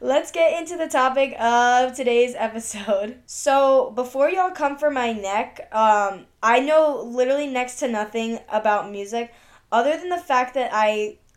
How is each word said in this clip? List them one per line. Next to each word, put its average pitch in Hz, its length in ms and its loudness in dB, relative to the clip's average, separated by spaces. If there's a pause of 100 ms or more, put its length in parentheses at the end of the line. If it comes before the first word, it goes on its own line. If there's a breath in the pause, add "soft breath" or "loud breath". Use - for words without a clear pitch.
let's 294 280 0
get 330 300 2
into 330 160 -8
the 320 140 -4
topic 262 500 0
of 247 560 2
today's 240 400 2
episode. 214 920 -4
So, 269 640 2
before 254 380 0
y'all 370 220 0
come 294 240 -4
for 294 160 0
my 240 220 -2
neck, 208 580 -6
um, 208 540 2 (180)
I 233 160 4
know 294 420 2
literally 254 460 -2
next 247 320 -6
to 277 80 -2
nothing 226 520 -4 (100)
about 208 420 0
music, 208 420 -8 (380 soft breath)
other 247 240 2
than 359 140 -8
the 349 80 -2
fact 254 380 0
that 254 180 -2
I 214 460 0 (180)